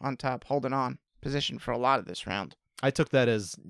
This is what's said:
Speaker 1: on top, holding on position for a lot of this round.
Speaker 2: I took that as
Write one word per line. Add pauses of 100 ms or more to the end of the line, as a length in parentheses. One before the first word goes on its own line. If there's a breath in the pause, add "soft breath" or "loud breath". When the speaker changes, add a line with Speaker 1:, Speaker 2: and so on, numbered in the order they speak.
Speaker 1:
on
top,
holding
on (240)
position
for
a
lot
of
this
round. (280)
Speaker 2:
I
took
that
as (140)